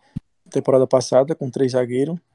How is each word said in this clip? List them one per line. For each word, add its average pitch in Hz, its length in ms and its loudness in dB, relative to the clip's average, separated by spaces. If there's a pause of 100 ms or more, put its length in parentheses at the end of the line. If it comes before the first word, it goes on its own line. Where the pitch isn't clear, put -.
(500)
Temporada 131 380 2
passada, 131 480 2
com 135 140 -8
três 131 240 -2
zagueiros. 127 460 -2 (160)